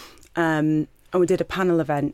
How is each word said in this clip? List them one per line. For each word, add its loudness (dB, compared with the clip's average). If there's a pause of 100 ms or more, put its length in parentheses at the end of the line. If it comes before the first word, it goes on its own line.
(360)
Um, 0 (260)
and 2
we 4
did 2
a -4
panel 0
event -2